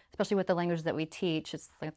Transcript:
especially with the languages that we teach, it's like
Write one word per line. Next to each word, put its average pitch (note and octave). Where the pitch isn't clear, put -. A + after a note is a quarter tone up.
especially G3+
with F#3
the F#3
languages E3+
that E3
we D#3+
teach, D#3
it's -
like D3+